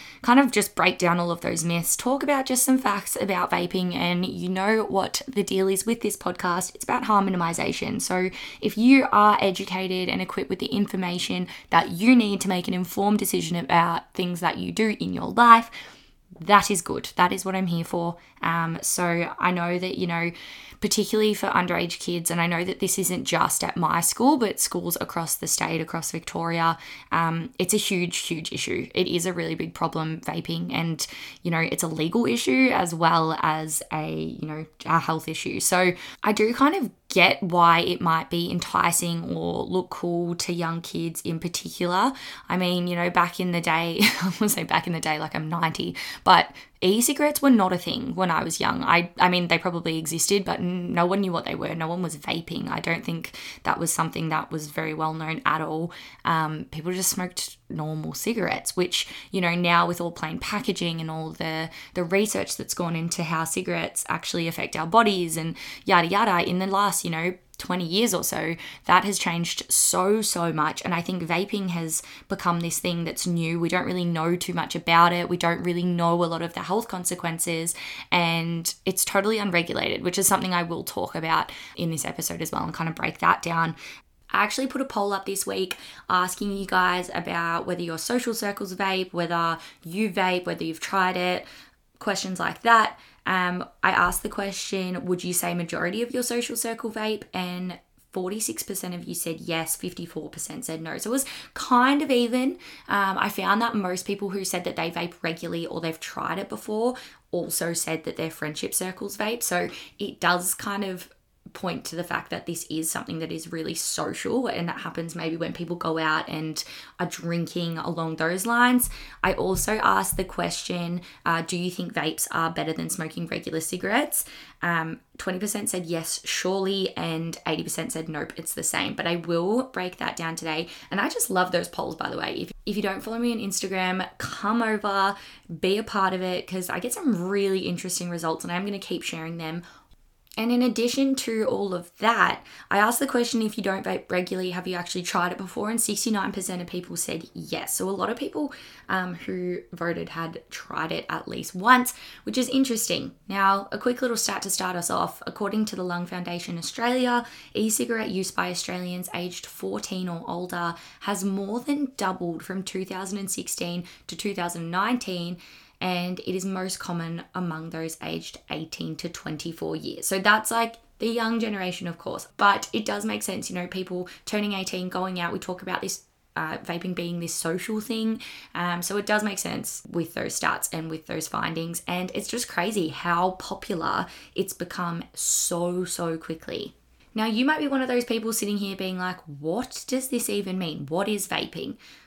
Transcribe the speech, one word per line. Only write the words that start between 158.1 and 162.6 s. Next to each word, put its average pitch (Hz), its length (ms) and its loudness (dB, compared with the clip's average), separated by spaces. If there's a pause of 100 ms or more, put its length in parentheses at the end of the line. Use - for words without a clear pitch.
use 190 200 -2
by 180 200 -2
Australians 180 640 -6
aged 175 300 -8
fourteen 190 640 -6
or 165 200 -6
older 175 480 -4 (240)
has 196 240 -2
more 202 340 -2
than 285 380 -2
doubled 180 480 -4
from 185 180 -6